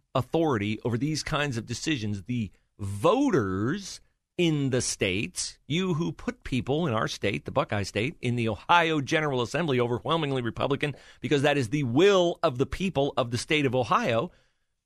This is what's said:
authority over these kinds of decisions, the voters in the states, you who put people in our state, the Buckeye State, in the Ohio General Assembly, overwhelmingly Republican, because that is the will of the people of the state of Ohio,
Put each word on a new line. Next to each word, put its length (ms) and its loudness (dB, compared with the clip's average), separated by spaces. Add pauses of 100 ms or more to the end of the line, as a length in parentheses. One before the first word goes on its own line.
(160)
authority 720 0
over 120 0
these 260 -2
kinds 340 -2
of 80 -6
decisions, 580 -4
the 280 -4 (280)
voters 1200 0 (380)
in 320 2
the 120 0
states, 840 -2
you 280 0
who 180 -2
put 320 -8
people 440 -2
in 60 -2
our 140 0
state, 380 -4
the 60 -10
Buckeye 320 -2
State, 380 -4
in 140 -2
the 140 -2
Ohio 500 2
General 420 0
Assembly, 380 0
overwhelmingly 640 0
Republican, 520 -2 (280)
because 220 0
that 140 4
is 120 -2
the 140 0
will 600 4
of 140 0
the 80 2
people 500 -2
of 160 -2
the 60 -2
state 280 0
of 80 0
Ohio, 580 2 (540)